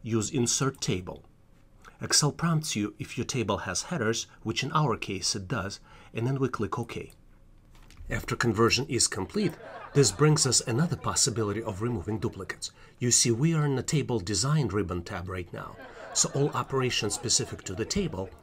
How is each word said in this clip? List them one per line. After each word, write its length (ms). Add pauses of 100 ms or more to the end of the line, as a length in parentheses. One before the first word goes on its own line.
use 300
Insert 500
Table. 420 (800)
Excel 300
prompts 440
you 240
if 180
your 80
table 340
has 240
headers, 440 (160)
which 200
in 80
our 260
case 380
it 120
does, 320 (340)
and 120
then 140
we 80
click 320
OK. 320 (960)
After 260
conversion 520
is 200
complete, 460 (400)
this 180
brings 340
us 160
another 340
possibility 680
of 200
removing 380
duplicates. 520 (280)
You 120
see, 200
we 220
are 120
in 100
the 80
Table 360
Design 500
ribbon 340
tab 240
right 240
now, 240 (380)
so 200
all 160
operations 680
specific 480
to 100
the 100
table 460 (140)